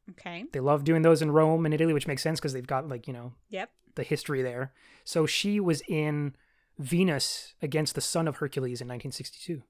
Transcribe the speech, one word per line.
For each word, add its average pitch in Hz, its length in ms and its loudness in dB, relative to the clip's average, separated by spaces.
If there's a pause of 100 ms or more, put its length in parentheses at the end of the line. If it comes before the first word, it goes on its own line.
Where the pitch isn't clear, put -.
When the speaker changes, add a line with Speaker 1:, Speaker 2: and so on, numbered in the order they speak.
(120)
Speaker 1:
Okay. 175 400 -14
Speaker 2:
They 139 80 -6
love 143 240 2
doing 160 180 4
those 160 200 8
in 151 100 2
Rome 160 340 6
and 151 80 2
Italy, 165 180 4
which 143 140 0
makes 143 160 -2
sense 160 160 0
'cause 139 140 -4
they've 127 140 -8
got, 139 220 -4
like, 123 200 -8
you 135 40 -8
know, 120 200 -12 (180)
Speaker 1:
Yep. 190 200 -10 (260)
Speaker 2:
the 139 80 -6
history 143 380 -2
there. 127 300 -6 (300)
So 160 240 0
she 208 320 0
was 170 300 2
in 151 480 -2 (420)
Venus 160 840 0
Against 151 360 -2
the 139 40 -2
Son 165 280 0
of 139 80 -2
Hercules 131 440 -4
in 123 60 -10
nineteen 123 260 -10
sixty-two. - 580 -10